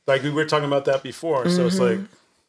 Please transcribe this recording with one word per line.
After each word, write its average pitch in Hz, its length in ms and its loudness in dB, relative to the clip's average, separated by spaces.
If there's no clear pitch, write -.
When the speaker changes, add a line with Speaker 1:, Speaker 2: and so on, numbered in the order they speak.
Speaker 1:
Like 135 180 2
we 147 80 -2
were 151 140 0
talking 151 220 0
about 143 180 0
that 135 180 0
before. 135 460 -2
So 175 180 2
it's 185 120 0
like, 190 200 2
Speaker 2:
Mm-hmm. 202 60 -10